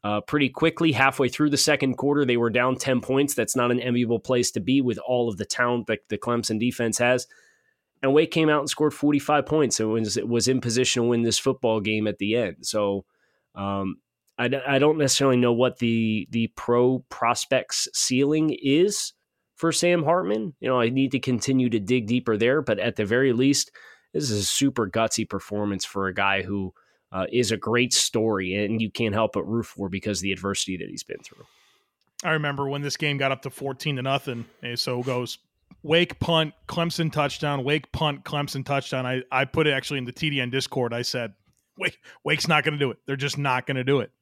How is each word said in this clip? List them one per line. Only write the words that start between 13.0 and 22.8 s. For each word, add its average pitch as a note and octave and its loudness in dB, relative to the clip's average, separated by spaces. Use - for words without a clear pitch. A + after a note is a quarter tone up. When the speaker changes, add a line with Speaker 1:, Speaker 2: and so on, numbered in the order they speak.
Speaker 1:
um, G2 -4
I A#2+ 0
d-, C3+ 0
I C#3 2
don't D#3 4
necessarily C3+ 4
know B2 4
what A#2+ 2
the, A2+ 0
the A#2 -2
pro B2+ 2
prospects - -2
ceiling D3+ 2
is D#3+ 0
for E3 0
Sam F3 2
Hartman. F#3 0
You A#2+ -4
know, B2+ 2
I A#2 2
need C3+ 0
to C3 0
continue B2+ 0
to A2+ 0
dig A2 0
deeper A#2 0
there, B2 2
but A2+ -2